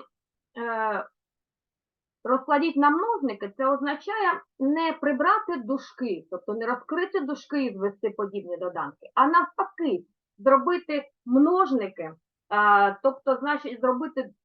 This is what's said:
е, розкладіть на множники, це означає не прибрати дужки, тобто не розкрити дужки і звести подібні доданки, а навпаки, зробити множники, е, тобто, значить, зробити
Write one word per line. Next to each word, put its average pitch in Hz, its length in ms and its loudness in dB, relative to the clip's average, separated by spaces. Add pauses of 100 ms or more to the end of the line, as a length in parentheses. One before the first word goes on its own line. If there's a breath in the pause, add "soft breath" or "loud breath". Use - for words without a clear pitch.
(580)
е, 220 500 -4 (1160)
розкладіть 285 520 0
на 285 140 4
множники, 294 680 -2
це 269 100 -2
означає 302 760 -4 (180)
не 311 340 0
прибрати 339 640 0
дужки, 233 760 -6
тобто 185 220 -8
не 226 120 -6
розкрити 339 540 -4
дужки 277 460 -4
і 214 80 -4
звести 196 360 -4
подібні 196 480 -8
доданки, 170 580 -8
а 269 120 4
навпаки, 339 800 0 (320)
зробити 277 760 2 (140)
множники, 262 880 2 (380)
е, 202 540 6
тобто, 269 340 0
значить, 277 440 -6
зробити 254 480 -2 (160)